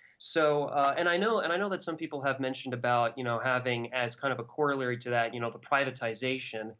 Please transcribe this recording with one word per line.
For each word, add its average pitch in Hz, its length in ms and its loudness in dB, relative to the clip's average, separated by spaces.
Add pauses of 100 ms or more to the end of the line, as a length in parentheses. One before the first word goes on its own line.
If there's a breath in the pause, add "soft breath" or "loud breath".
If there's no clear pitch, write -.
(220 soft breath)
So, 151 420 2
uh, 139 340 4
and 170 100 2
I 175 80 4
know, 208 240 2
and 160 100 0
I 175 60 2
know 196 140 0
that 185 100 -2
some 165 160 -4
people 160 240 -6
have 131 200 0
mentioned 131 340 -4
about, 120 420 2
you 131 80 -4
know, 117 140 0
having 120 560 0
as 120 200 -2
kind 139 200 -2
of 120 40 -4
a 117 60 -6
corollary 135 540 0
to 123 120 -6
that, 117 220 2
you 123 80 -6
know, 117 100 -2
the 113 80 -10
privatization, 127 1200 -2